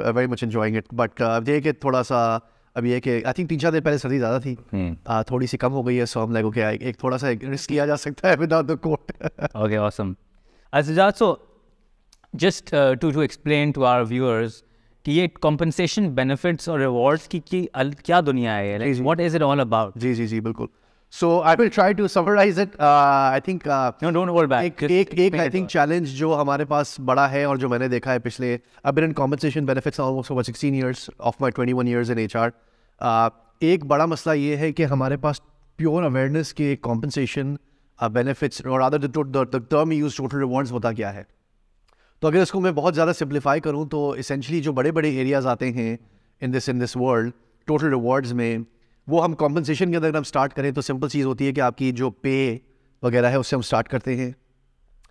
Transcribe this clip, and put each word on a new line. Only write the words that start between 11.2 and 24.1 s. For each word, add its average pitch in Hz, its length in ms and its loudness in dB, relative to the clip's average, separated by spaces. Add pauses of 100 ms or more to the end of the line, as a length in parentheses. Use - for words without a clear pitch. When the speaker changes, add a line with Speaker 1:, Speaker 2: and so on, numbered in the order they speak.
Speaker 2:
just, 170 380 -2
uh, 139 280 4
to, 160 100 2
to 147 120 0
explain 147 480 0
to 135 160 -2
our 123 200 4
viewers 117 440 -2 (520)
कि 160 80 -2
ये 180 180 2 (140)
compensation 165 720 0
benefits 139 520 -2
और 151 140 0
rewards 135 440 2
की, 180 140 -6
की 180 240 -4 (100)
अल-, 135 200 -2 (100)
क्या 175 160 4
दुनिया 127 340 0
है 101 140 -2
ये? 101 100 -2
Like, 131 140 0
Speaker 1:
जी, - 20 0
जी। 123 100 -2
Speaker 2:
what 165 160 0
is 170 160 0
it 156 60 0
all 143 240 2
about? 113 320 0
Speaker 1:
जी, 123 160 0
जी, 113 120 -2
जी, 110 140 -2
बिल्कुल। 113 280 -6 (440)
So - 160 0 (140)
I 160 140 6
will 220 200 4
try 196 100 6 (140)
to 196 140 2
summarize 196 440 4
it। 202 160 -2
Uh, 143 600 4
I 139 100 -2
think, 185 200 -4
uh, 135 260 0 (100)
Speaker 2:
No, 165 140 0